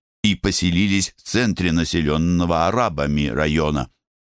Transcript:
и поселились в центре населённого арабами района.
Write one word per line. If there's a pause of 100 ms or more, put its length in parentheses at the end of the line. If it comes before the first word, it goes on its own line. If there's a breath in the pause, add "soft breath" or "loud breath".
(240)
и
поселились
в
центре
населённого
арабами
района. (400)